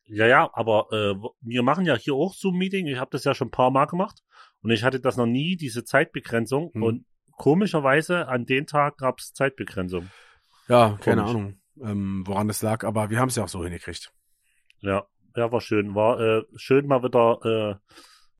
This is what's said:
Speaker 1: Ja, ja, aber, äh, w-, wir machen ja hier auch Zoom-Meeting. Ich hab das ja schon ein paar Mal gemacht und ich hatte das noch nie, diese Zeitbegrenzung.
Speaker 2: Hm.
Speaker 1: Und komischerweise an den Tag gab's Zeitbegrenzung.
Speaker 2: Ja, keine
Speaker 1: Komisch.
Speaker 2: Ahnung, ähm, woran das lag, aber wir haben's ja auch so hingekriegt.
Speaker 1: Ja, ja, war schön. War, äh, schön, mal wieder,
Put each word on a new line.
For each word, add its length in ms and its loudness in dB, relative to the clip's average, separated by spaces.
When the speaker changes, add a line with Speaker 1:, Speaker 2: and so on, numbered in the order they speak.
Speaker 1:
Ja, 200 2
ja, 260 6
aber, 400 0
äh, 300 0
w-, 60 -10
wir 200 -4
machen 220 0
ja 120 2
hier 180 -4
auch 200 -2
Zoom-Meeting. 520 -4
Ich 120 -6
hab 120 -8
das 140 -6
ja 100 2
schon 140 -4
ein 40 -20
paar 180 4
Mal 160 2
gemacht 360 -6
und 80 0
ich 140 2
hatte 160 2
das 160 0
noch 100 2
nie, 300 0
diese 280 -8
Zeitbegrenzung. 880 0
Speaker 2:
Hm. 100 -6
Speaker 1:
Und 240 -2
komischerweise 920 2
an 180 -2
den 200 0
Tag 320 0
gab's 360 -4
Zeitbegrenzung. 760 -4
Speaker 2:
Ja, 320 6
keine 220 2
Speaker 1:
Komisch. 80 -2
Speaker 2:
Ahnung, 300 -6
ähm, 440 -4
woran 220 -2
das 140 -6
lag, 220 -2
aber 260 -2
wir 100 -2
haben's 160 0
ja 80 -2
auch 40 -8
so 160 -8
hingekriegt. 480 -12
Speaker 1:
Ja, 260 -2
ja, 160 0
war 80 0
schön. 340 -2
War, 260 2
äh, 220 2
schön, 320 0
mal 160 2
wieder, 760 2